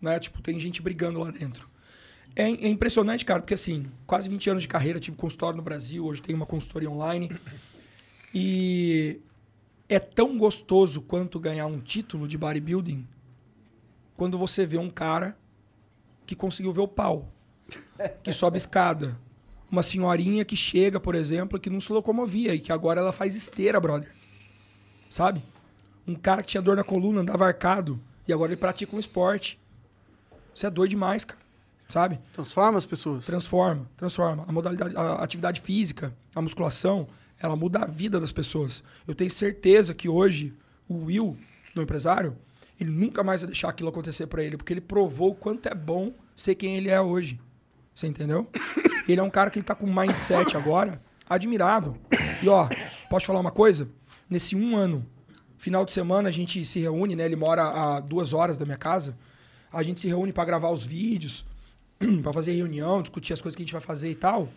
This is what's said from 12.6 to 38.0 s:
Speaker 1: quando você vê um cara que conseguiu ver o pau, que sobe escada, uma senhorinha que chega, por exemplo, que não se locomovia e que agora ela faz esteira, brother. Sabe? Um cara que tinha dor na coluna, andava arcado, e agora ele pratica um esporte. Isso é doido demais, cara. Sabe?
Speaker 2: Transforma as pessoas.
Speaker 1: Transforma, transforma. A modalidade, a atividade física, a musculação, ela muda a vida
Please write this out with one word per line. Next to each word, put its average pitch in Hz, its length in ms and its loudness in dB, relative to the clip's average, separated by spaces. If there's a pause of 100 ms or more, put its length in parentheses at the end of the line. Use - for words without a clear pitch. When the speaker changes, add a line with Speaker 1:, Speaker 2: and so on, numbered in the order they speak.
Speaker 1:
quando 180 220 -2
você 185 280 0
vê 160 120 -2
um 175 120 -4
cara 170 480 -2 (880)
que 180 100 -10
conseguiu 185 360 -4
ver 175 100 0
o 202 60 2
pau, 175 440 -2 (920)
que 190 100 -4
sobe 175 260 2
escada, 156 600 0 (540)
uma 180 120 4
senhorinha 185 600 2
que 202 120 -4
chega, 190 440 4
por 175 160 -2
exemplo, 170 440 -2
que 190 100 -6
não 190 100 -2
se 185 120 -8
locomovia 220 640 0
e 151 40 -2
que - 120 -6
agora 165 300 2
ela 185 120 2
faz 196 220 -4
esteira, 208 440 0
brother. 147 320 0 (1000)
Sabe? 175 340 0 (640)
Um 175 80 -4
cara 190 260 2
que - 80 -12
tinha 190 120 -2
dor 196 140 6
na 196 80 2
coluna, 196 380 2
andava 185 240 4
arcado, 180 540 2 (280)
e 165 60 2
agora 160 180 2
ele 175 80 -4
pratica 190 360 -4
um 214 40 -4
esporte. 196 600 -2 (960)
Isso - 100 -4
é 208 40 -2
doido 185 220 4
demais, 202 320 0
cara. - 160 -14 (480)
Sabe? 170 320 2 (140)
Speaker 2:
Transforma 202 440 2
as - 80 0
pessoas. 143 400 -6
Speaker 1:
Transforma, 175 720 0
transforma. 170 500 -2
A 170 40 -8
modalidade, 175 440 -2
a 165 280 0
atividade 175 380 -4
física, 160 540 -2 (200)
a 165 60 -2
musculação, 160 640 0 (320)
ela 156 160 -2
muda 175 240 0
a 214 60 0
vida 180 340 -2